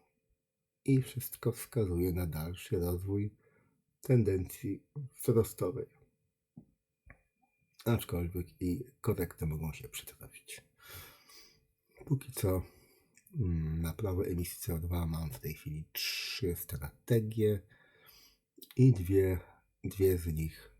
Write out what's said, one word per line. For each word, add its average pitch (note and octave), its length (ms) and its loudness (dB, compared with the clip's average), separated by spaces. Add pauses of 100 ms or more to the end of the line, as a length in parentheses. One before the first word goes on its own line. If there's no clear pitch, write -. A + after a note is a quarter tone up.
(840)
I C3 180 6
wszystko - 500 -4
wskazuje F2+ 600 0
na F2 140 0
dalszy E2 520 -4
rozwój G2 520 0 (720)
tendencji G2+ 800 2 (340)
wzrostowej. A2 680 0 (2000)
Aczkolwiek F2 800 -2
i F2+ 220 -2 (160)
korekty F2+ 460 -2
mogą D#2 260 -4
się - 160 -16
przytrafić. - 720 -16 (1400)
Póki C3+ 280 -2
co, F#2 300 2 (720)
mm, E2 480 0
na D#2+ 100 0
prawo F#2+ 340 -2
emisji F2 320 -2
C - 160 -4
O D#2+ 40 0
dwa E2+ 280 0
mam D#2+ 240 -4
w B1+ 100 -10
tej D2+ 140 -6
chwili - 380 -8
trzy - 640 -4
strategie G#2+ 1040 0 (1160)
i B2+ 160 10
dwie, F#2 460 4 (460)
dwie F#2 340 4
z E2 80 -6
nich D#2 540 -4